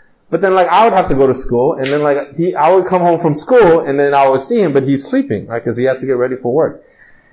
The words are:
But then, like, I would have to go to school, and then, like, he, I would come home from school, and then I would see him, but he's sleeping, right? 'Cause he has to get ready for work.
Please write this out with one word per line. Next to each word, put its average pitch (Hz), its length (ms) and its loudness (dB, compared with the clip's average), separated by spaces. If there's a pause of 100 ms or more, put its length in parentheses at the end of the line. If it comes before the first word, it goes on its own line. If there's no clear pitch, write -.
(280)
But 165 120 -4
then, 190 140 0
like, 180 140 2
I 190 160 4
would 214 100 2
have 185 140 0
to 139 60 -2
go 135 120 4
to 127 80 0
school, 127 400 -2
and 135 120 -6
then, 147 160 -2
like, 143 320 -2
he, 170 200 -4
I 156 200 2
would 185 120 2
come 180 160 0
home 170 180 0
from 147 160 -2
school, 190 440 4
and 139 200 -2
then 143 140 2
I 139 140 4
would 131 120 2
see 233 220 -2
him, 156 100 0
but 135 100 2
he's 139 240 -2
sleeping, 262 400 -4
right? 117 160 -8
'Cause 113 140 -4
he 123 80 -2
has 131 160 -2
to 131 60 -8
get 135 100 0
ready 123 200 -2
for 123 180 -6
work. - 300 -2 (480)